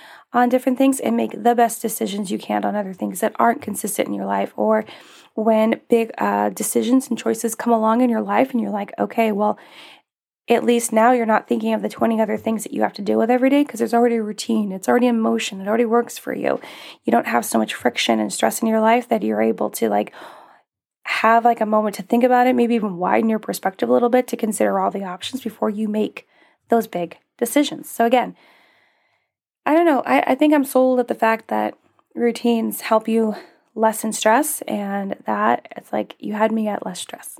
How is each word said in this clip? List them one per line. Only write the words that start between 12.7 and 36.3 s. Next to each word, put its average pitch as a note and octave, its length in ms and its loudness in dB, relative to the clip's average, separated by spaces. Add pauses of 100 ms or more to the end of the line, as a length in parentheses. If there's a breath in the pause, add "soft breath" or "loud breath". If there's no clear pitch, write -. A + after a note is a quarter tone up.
you G#3+ 80 -2
have G3+ 120 0
to G#3 80 -14
deal G#3+ 180 0
with A3+ 120 2
every B3+ 180 2
day C#4+ 140 4
'cause A#3 160 -6
there's A3+ 140 0
already A#3 220 2
a A3 80 -2
routine. G#3+ 480 -4
It's F#3+ 180 -6
already B3 180 4
in A#3 120 2
motion. A3 420 -2
It F#3+ 60 -6
already A3+ 180 0
works A#3 340 -2
for - 160 -10
you. - 240 -2 (440 loud breath)
You - 80 -2
don't A#3 160 2
have - 180 0
so - 120 -2
much G#2+ 160 0
friction - 460 0
and G#2 120 -2
stress - 300 -2
in A3+ 60 0
your A3 140 2
life A#3 280 2
that G#3+ 140 0
you're G#3+ 180 0
able A3 300 0
to, A2+ 180 -2
like, G#2 220 0 (920 loud breath)
have, A3+ 400 2
like, A#3 160 4
a A3 40 0
moment G#3+ 300 0
to F#3 80 -10
think A#3 200 2
about B3 240 4
it, B3+ 80 4
maybe A#3+ 200 2
even G3+ 220 -2
widen A3 320 2
your A3 100 0
perspective G3+ 500 -4
a B3 40 6
little A#3+ 160 4
bit B3 180 2
to A#3 100 -6
consider G#3 420 0
all G3 120 0
the G3 120 -8
options F#3 380 -10
before A3 280 -4
you G#3+ 180 -4
make G#3+ 400 -4 (420 soft breath)
those A3+ 180 2
big F3 300 -8 (200)
decisions." - 520 -2
So A#3 160 0
again, A#3 300 2 (1300 soft breath)
I D4 80 2
don't E4+ 120 4
know. C#4+ 200 4
I, - 260 2
I C4 40 2
think D4+ 180 4
I'm C#4+ 100 4
sold B3+ 360 2
at A#3+ 80 -2
the A3+ 80 -4
fact A3+ 340 0
that G#3+ 280 -4 (380)
routines A#3 640 0
help A3 260 0
you A3 280 0 (400 loud breath)
lessen A3 380 -2
stress, B3 500 2
and G3+ 520 -6 (100)
that G#3+ 500 0
it's - 180 -12
like, G#3 260 -6
you G#3 140 -8